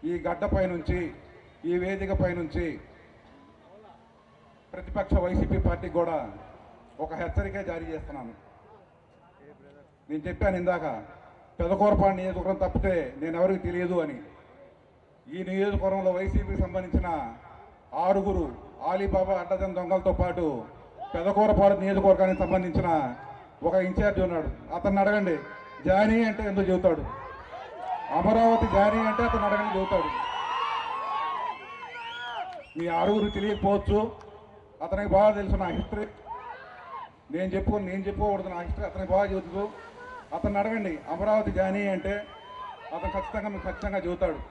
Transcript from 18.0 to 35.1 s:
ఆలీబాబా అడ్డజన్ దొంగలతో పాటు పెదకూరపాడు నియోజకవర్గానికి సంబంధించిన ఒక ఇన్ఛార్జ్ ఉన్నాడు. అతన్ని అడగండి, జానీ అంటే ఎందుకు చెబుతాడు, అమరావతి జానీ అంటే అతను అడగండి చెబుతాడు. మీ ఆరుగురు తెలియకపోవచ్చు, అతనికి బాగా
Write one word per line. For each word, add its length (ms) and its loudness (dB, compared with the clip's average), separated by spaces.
ఆలీబాబా 520 2
అడ్డజన్ 400 -2
దొంగలతో 380 0
పాటు 520 0
పెదకూరపాడు 680 6
నియోజకవర్గానికి 580 6
సంబంధించిన 760 0
ఒక 120 0
ఇన్ఛార్జ్ 460 2
ఉన్నాడు. 540 -2
అతన్ని 260 2
అడగండి, 360 4
జానీ 380 6
అంటే 180 -2
ఎందుకు 280 0
చెబుతాడు, 320 4
అమరావతి 540 6
జానీ 320 4
అంటే 240 0
అతను 220 2
అడగండి 340 0
చెబుతాడు. 320 0
మీ 80 -2
ఆరుగురు 440 2
తెలియకపోవచ్చు, 840 2
అతనికి 260 -2
బాగా 220 8